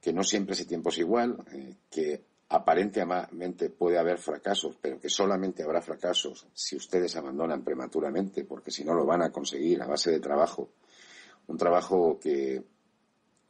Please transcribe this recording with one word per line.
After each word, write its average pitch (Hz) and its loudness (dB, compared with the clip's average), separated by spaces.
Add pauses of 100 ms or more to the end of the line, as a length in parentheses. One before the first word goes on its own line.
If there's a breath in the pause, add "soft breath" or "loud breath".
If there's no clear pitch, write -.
Que 85 0
no 92 0
siempre 98 0
ese 90 -4
tiempo 85 -2
es 85 -2
igual, 117 2 (160)
eh, 65 -14 (120)
que 76 -4 (240)
aparentemente 87 0
puede 87 2
haber 87 2
fracasos, 78 -2
pero 67 -4
que - -6
solamente 95 0
habrá 78 0
fracasos - -4
si - -6
ustedes 90 0
abandonan 73 -2
prematuramente, 76 -2
porque - -12
si 73 -8
no 78 0
lo 78 4
van 85 4
a 78 2
conseguir 71 0
a - -6
base 76 0
de 80 4
trabajo, 73 0 (760 loud breath)
un 82 -8
trabajo 87 4
que, 69 -2 (880)